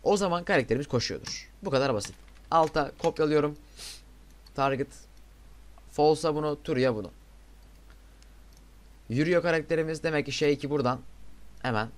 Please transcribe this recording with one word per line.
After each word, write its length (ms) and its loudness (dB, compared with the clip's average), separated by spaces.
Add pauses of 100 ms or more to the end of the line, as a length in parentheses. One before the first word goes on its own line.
O 140 4
zaman 260 -2
karakterimiz 440 0
koşuyordur. 640 -4 (140)
Bu 60 -6
kadar 240 2
basit. 220 -6 (360)
Alta 460 2
kopyalıyorum. 600 0 (960)
Target. 320 0 (1040)
False'a 440 4
bunu, 280 -4
true'ya 320 2
bunu. 160 -8 (2000)
Yürüyor 320 2
karakterimiz. 640 -2
Demek 220 0
ki 60 -8
şey 220 2
iki 160 -4
buradan. 300 0 (640)
Hemen. 360 -2